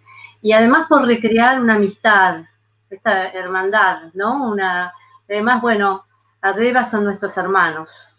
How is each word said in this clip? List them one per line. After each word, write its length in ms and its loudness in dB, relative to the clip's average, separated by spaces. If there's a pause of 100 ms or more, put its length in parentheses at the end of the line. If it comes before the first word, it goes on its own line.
(420)
Y 100 0
además 380 4
por 160 4
recrear 520 2
una 180 2
amistad, 680 0 (480)
esta 400 -2
hermandad, 840 -2
¿no? 380 -4
Una, 420 -4 (340)
además, 360 0
bueno, 420 0 (360)
Abdeva 440 0
son 180 -4
nuestros 340 -6
hermanos. 840 -4